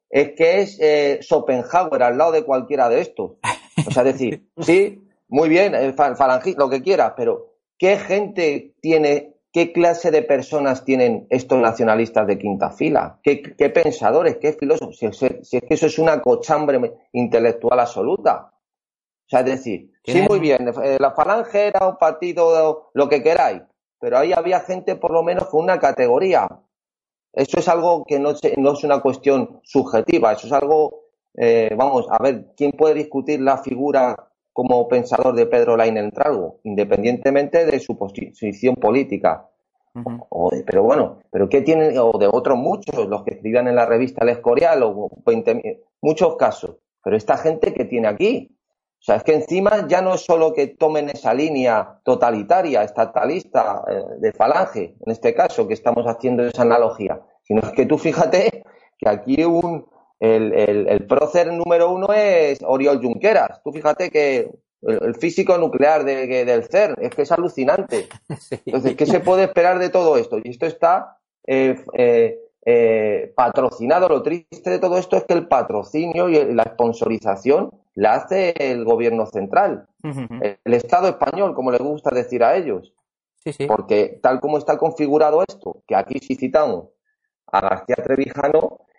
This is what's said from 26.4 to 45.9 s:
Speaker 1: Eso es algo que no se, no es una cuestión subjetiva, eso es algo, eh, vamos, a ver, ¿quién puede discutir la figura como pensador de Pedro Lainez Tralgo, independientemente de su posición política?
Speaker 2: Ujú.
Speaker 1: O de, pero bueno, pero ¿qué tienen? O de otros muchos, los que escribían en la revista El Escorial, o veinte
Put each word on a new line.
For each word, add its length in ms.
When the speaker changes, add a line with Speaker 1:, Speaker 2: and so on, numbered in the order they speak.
Speaker 1:
Eso 260
es 80
algo 380
que 140
no 160
se, 220
no 160
es 100
una 180
cuestión 640
subjetiva, 680
eso 160
es 60
algo, 500
eh, 400
vamos, 340
a 140
ver, 320
¿quién 160
puede 240
discutir 460
la 160
figura 580
como 340
pensador 480
de 100
Pedro 300
Lainez 380
Tralgo, 500
independientemente 1000
de 140
su 180
posición 800
política? 760
Speaker 2:
Ujú. 360
Speaker 1:
O 200
de, 140
pero 200
bueno, 360
pero 200
¿qué 120
tienen? 380
O 180
de 100
otros 300
muchos, 500
los 160
que 120
escribían 320
en 80
la 100
revista 380
El 60
Escorial, 540
o 260
veinte 580